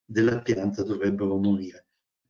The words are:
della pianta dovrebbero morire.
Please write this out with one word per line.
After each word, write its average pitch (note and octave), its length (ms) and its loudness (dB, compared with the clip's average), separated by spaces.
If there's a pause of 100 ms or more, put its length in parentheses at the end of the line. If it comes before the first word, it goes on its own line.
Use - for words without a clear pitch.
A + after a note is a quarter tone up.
della A#2 380 2
pianta G2+ 420 -2
dovrebbero G2 540 0
morire. G2 480 0 (440)